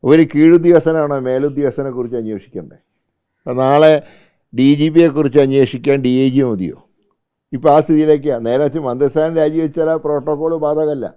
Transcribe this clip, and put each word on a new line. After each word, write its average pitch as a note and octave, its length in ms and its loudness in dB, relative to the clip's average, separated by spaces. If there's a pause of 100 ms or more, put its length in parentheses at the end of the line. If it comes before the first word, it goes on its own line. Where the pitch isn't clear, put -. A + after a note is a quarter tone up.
(100)
ഒരു D#3+ 120 6 (100)
കീഴുദ്യോഗസ്ഥനാണോ D#3+ 840 2 (100)
മേലുദ്യോഗസ്ഥനെ C3+ 680 -4
കുറിച്ച് B2 260 -8
അന്വേഷിക്കണ്ടേ? G2+ 560 -12 (640)
അപ്പം B2 220 -8
നാളെ D3+ 280 6 (680)
ഡി C3 100 4 (120)
ജി D#3 140 2
പിയെ E3+ 220 6
കുറിച്ച് C#3+ 300 2
അന്വേഷിക്കാൻ C3+ 500 0 (100)
ഡി B2 60 2 (140)
ഐ - 80 2
ജി C#3 160 2
മതിയോ? F#2 280 -6 (800)
ഇപ്പോൾ C3+ 180 0
ആ D3+ 100 4
സ്ഥിതിയിലേക്കാണ്. D3+ 600 0
നേരെ B2 180 0
വെച്ച് D3 240 -4
മന്ത്രിസ്ഥാനം C#3+ 520 -2
രാജിവെച്ചാൽ D#3 540 -2
ആ - 20 -6 (100)
പ്രോട്ടോക്കോൾ D3 460 -4 (140)
ബാധകമല്ല. D3+ 400 -4 (100)